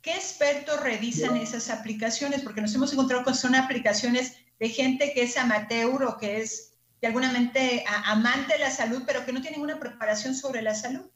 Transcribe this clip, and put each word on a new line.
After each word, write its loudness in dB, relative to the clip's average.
¿Qué -6
expertos 0
revisan 0
esas -6
aplicaciones? -4
Porque -6
nos 0
hemos 2
encontrado 2
con 2
son 2
aplicaciones 2
de 0
gente 2
que 2
es 0
amateur 2
o -2
que -2
es -10
de 0
alguna 2
mente 2
a-, 0
amante 4
de 4
la 2
salud, -2
pero -2
que -4
no -2
tiene -8
ninguna -4
preparación -2
sobre -4
la 0
salud. -6